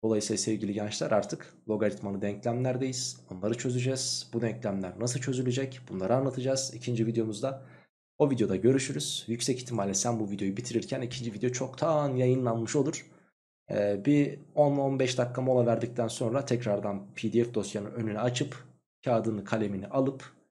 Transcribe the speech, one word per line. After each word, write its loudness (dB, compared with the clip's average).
Dolayısıyla 2
sevgili 0
gençler -2
artık -2
logaritmalı 0
denklemlerdeyiz. -2
Onları -2
çözeceğiz. -2
Bu 0
denklemler -4
nasıl -2
çözülecek? -2
Bunları 0
anlatacağız 0
ikinci 0
videomuzda. -2
O 6
videoda 2
görüşürüz. 2
Yüksek -2
ihtimalle -2
sen 0
bu -2
videoyu -2
bitirirken -2
ikinci -6
video 0
çoktan 0
yayınlanmış 2
olur. 0
Ee, 2
bir 4
on 6
on 2
beş 2
dakika 0
mola 6
verdikten 2
sonra 0
tekrardan -2
P -2
D 6
F -2
dosyanın -4
önüne -2
açıp -2
kağıdını, 2
kalemini -2
alıp -2